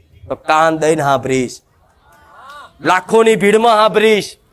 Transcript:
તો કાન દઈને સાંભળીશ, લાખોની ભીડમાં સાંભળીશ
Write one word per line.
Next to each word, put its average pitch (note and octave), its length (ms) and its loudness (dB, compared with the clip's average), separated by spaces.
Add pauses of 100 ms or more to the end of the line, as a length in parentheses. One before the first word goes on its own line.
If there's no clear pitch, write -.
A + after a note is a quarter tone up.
(280)
તો C3+ 80 -10
કાન D#3 420 0
દઈને D#3 240 -2
સાંભળીશ, C3 600 -4 (1200)
લાખોની F#3 540 2
ભીડમાં G#3+ 400 2
સાંભળીશ G#3+ 640 0 (160)